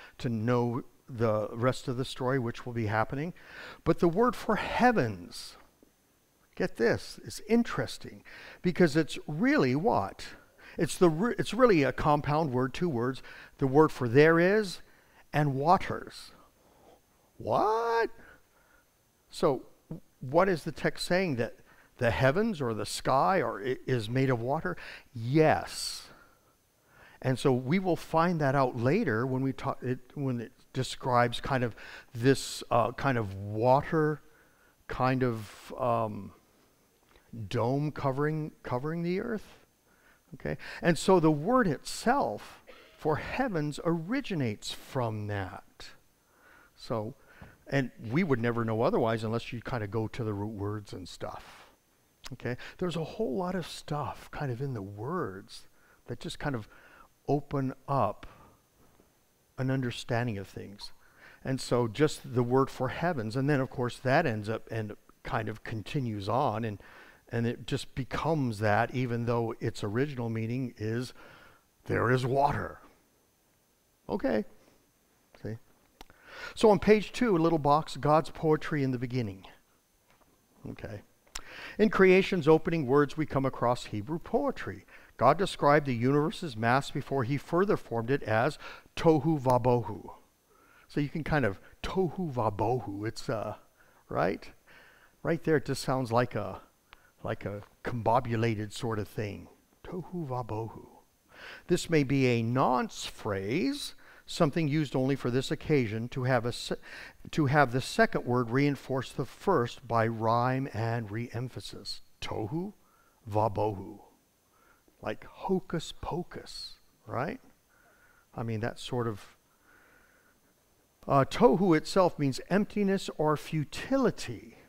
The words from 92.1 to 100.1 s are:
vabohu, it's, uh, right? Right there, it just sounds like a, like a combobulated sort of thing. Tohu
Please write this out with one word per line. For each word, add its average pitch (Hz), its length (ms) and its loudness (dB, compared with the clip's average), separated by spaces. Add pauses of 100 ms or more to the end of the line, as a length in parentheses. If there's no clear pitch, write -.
vabohu, 107 760 -2
it's, - 220 -8
uh, 107 260 -4 (540)
right? 165 400 -2 (760)
Right 160 200 -2
there, 160 140 4
it 127 80 0
just 139 180 -4
sounds 131 280 -2
like 120 240 2
a, 98 260 -6 (640)
like 110 220 -6
a 101 160 -8 (220)
combobulated 113 920 0
sort 113 240 -4
of 104 100 -4
thing. 107 400 -8 (360)
Tohu 175 440 -8